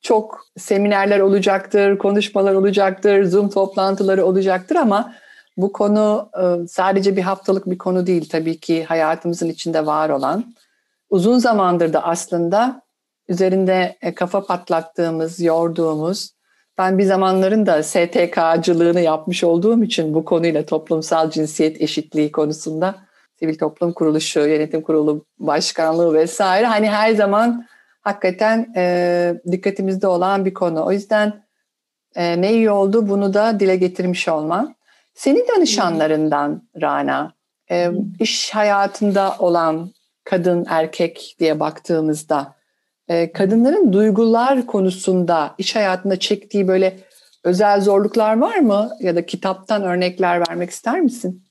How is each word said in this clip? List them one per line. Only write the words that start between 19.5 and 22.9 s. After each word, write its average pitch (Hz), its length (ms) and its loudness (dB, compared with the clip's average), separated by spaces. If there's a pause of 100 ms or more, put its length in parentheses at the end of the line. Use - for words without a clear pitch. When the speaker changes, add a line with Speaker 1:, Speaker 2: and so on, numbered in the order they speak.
Speaker 1:
için 160 300 -2
bu 160 120 0
konuyla 165 400 0
toplumsal 160 680 -2
cinsiyet 156 500 -2
eşitliği 151 500 -2
konusunda 156 640 -4 (440)